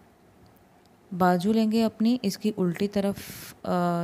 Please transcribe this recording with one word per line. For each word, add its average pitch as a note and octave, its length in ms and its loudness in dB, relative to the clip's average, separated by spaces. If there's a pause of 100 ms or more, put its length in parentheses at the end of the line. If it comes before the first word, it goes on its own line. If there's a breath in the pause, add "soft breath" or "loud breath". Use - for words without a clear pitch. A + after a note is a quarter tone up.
(1120)
बाजू F3+ 400 2
लेंगे A3 280 2
अपनी, A3 420 0
इसकी G3+ 280 -2
उल्टी F#3 360 0
तरफ, - 680 -6
अ, - 40 -20 (460)